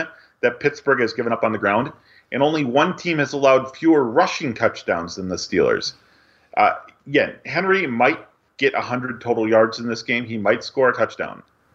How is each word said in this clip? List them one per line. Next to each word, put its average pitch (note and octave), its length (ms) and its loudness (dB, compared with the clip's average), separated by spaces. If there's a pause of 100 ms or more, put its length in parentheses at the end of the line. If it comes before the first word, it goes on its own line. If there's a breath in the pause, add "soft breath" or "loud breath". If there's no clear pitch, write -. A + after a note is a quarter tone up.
(400 soft breath)
that A#2+ 180 0
Pittsburgh C#3 420 0
has A2+ 120 0
given A#2 220 -4
up A2+ 100 -2
on A2 80 0
the G#2+ 60 -4
ground, G2+ 340 0 (400 soft breath)
and B2+ 100 -2
only D3+ 220 0
one D3 320 2
team E3 220 -4
has C#3 160 -2
allowed C3+ 420 2
fewer D#3+ 280 4
rushing C#3 500 0
touchdowns F2+ 640 -2
than F#2+ 120 -8
the F2+ 80 -4
Steelers. C2 560 0 (640 soft breath)
Uh, G#2 180 2 (320)
yeah, C#3+ 260 0 (120)
Henry F#3 420 -2
might B2 320 0 (380)
get C3+ 160 0
a - 80 -2
hundred B2 400 -6
total A#2 260 0
yards A2+ 320 4
in A#2+ 80 -8
this A2+ 160 -6
game. A#2+ 220 -4
He A2+ 140 -8
might G#2+ 260 0
score C3 240 2
a A#2+ 80 2
touchdown. - 460 -4 (320)